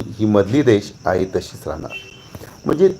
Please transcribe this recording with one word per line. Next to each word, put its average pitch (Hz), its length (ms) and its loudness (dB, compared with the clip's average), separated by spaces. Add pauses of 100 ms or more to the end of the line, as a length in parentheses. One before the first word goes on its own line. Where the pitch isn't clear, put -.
ही 110 180 -4
मधली 104 380 2
रेष 107 280 2 (140)
आहे 92 200 0
तशीच - 440 -8
राहणार. 78 220 -10 (720)
म्हणजे 180 360 2